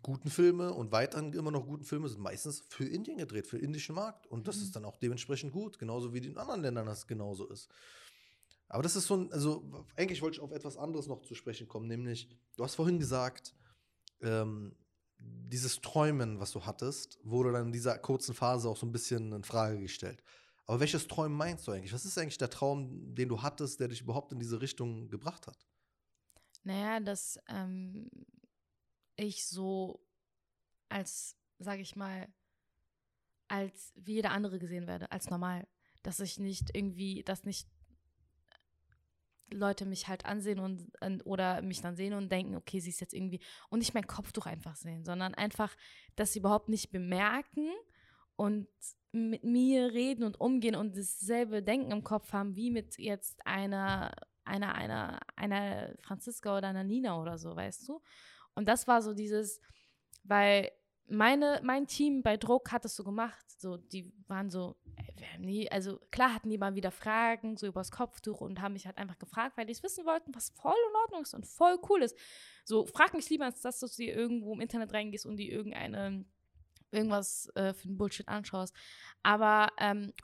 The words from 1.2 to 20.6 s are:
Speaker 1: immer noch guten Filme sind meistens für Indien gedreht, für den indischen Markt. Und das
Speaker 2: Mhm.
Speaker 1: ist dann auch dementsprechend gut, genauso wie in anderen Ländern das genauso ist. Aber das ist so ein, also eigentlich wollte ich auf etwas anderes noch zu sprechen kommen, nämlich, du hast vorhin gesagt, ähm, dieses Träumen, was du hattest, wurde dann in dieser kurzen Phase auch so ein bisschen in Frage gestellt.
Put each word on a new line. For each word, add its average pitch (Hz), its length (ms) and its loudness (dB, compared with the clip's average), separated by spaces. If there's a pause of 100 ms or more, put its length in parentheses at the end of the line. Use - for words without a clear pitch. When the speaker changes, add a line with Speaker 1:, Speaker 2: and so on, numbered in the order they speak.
Speaker 1:
immer 156 200 0
noch 139 140 0
guten 147 180 -8
Filme 147 240 -2
sind 104 120 -8
meistens 101 480 -6
für - 160 -6
Indien 226 340 -4
gedreht, 107 280 -4
für 120 120 -6
den - 80 -4
indischen 151 280 -4
Markt. 214 320 -6
Und 117 220 -6
das 196 80 -2
Speaker 2:
Mhm. 208 80 -4
Speaker 1:
ist 190 120 -8
dann 107 80 -8
auch 104 120 -10
dementsprechend 127 560 -2
gut, 208 260 -6
genauso 120 360 -4
wie 123 40 -2
in 131 180 -8
anderen 233 260 -4
Ländern 120 240 -2
das 107 200 -8
genauso 101 420 -6
ist. 101 200 -14 (1000)
Aber 120 140 -2
das 170 140 2
ist 185 100 0
so 196 100 2
ein, 180 160 -2
also 147 540 -2 (100)
eigentlich 180 240 0
wollte 160 180 -2
ich - 40 -10
auf 143 80 -10
etwas 147 260 -8
anderes 151 300 -4
noch 135 160 -6
zu 117 140 -12
sprechen 113 320 -10
kommen, 113 180 -6
nämlich, 120 420 -4 (280)
du 117 80 -2
hast 135 100 -4
vorhin 170 240 4
gesagt, 127 560 -2 (680)
ähm, 110 540 0 (440)
dieses 117 600 -4
Träumen, 135 600 2
was 98 100 -4
du 92 160 -8
hattest, - 560 -6
wurde 123 300 2
dann 120 140 0
in 117 60 -4
dieser 117 260 0
kurzen 131 360 -2
Phase 120 340 2
auch 110 80 -2
so - 80 -6
ein 117 80 -2
bisschen 113 400 -2
in 104 120 -6
Frage 110 360 0
gestellt. 95 420 -8 (440)